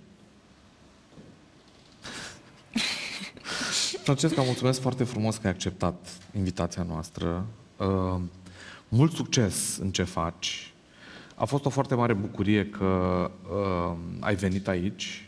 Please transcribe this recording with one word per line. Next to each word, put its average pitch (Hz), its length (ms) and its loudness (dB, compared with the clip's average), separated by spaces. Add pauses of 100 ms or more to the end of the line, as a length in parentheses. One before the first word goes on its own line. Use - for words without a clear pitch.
(4000)
<laughs> - 100 -8
Francesca, 147 400 4
mulțumesc 127 380 2
foarte 127 240 0
frumos 107 320 0
că - 100 -4
ai 92 60 4
acceptat 90 560 -2 (280)
invitația 90 460 -2
noastră. 87 640 -4 (300)
Uh, 92 440 2 (680)
mult 151 240 6
succes - 640 0
în 95 140 -2
ce 92 120 0
faci. - 680 -4 (640)
A - 100 0
fost 139 200 0
o 139 60 4
foarte 131 240 2
mare 120 180 4
bucurie 101 540 2
că, 92 640 2 (220)
uh, 90 440 0 (240)
ai 107 140 0
venit 95 340 0
aici 92 600 -2